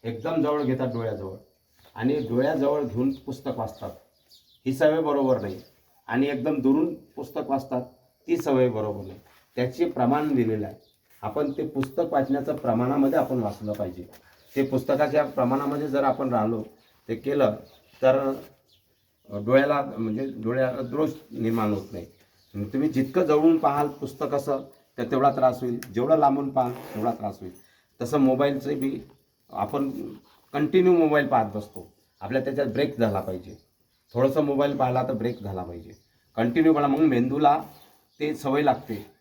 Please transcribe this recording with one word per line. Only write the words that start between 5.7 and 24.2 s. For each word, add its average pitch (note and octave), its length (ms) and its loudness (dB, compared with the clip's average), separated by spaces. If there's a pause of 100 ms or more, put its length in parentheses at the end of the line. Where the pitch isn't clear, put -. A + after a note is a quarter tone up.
आणि B2 200 0
एकदम C#3+ 340 -2
दुरून C#3+ 340 2
पुस्तक - 560 -10
वाचतात, C3 320 -4 (440)
ती E3 100 2
सवय C3 320 2
बरोबर G#2 360 -4
नाही. F#2 160 -16 (360)
त्याचे B2+ 340 -2
प्रमाण C#3+ 440 2
दिलेलं A2 320 0
आहे, G2 100 -12 (460)
आपण C3+ 280 -2
ते - 160 -4
पुस्तक - 460 -4
वाचण्याचं C#3 440 0
प्रमाणामध्ये C3+ 600 2
आपण C3 240 0
वाचलं G#2 300 -6
पाहिजे. F2+ 360 -8 (480)
ते C#3 60 2
पुस्तकाच्या C#3 640 2
प्रमाणामध्ये C#3 640 -2
जर C#3 160 0
आपण C3 300 0
राहिलो, A2 280 0 (460)
ते A2+ 60 -2
केलं C3+ 420 2 (460)
तर C3+ 300 4 (1000)
डोळ्याला, B2+ 500 2
म्हणजे A2 440 -4
डोळ्याला B2+ 560 -2
दोष C#3+ 280 -2 (220)
निर्माण A2+ 400 0
होत F#2+ 200 -6
नाही. F2+ 140 -10 (500)
तुम्ही C3 320 -2
जितकं C3 340 0
जवळून D3+ 360 6
पाहाल D3 300 2
पुस्तक C#3 460 -6